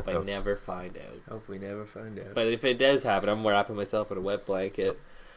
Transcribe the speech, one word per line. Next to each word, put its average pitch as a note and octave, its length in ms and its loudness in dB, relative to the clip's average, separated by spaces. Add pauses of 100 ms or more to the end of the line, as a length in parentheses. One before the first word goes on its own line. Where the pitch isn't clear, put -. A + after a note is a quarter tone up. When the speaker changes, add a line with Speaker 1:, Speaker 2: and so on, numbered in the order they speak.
Speaker 1:
pass G2 40 -6
Speaker 2:
I F#2 80 0
Speaker 1:
out. E2 100 -2
Speaker 2:
never G2 300 0
find F2+ 420 -10
out. - 340 -14
Speaker 3:
Hope A2 160 -12
we G2 100 -10
never G2+ 280 -8
find G#2+ 320 -12
out. - 160 -10
Speaker 2:
But A#2 140 2
if A#2 160 0
it B2+ 100 4
does C3+ 280 6
happen, G2+ 280 2
I'm A2 160 2
wrapping G2+ 300 4
myself G2+ 360 -2
in F#2+ 60 -4
a - 20 -4
wet G2+ 240 -2
blanket. F#2+ 560 0 (360)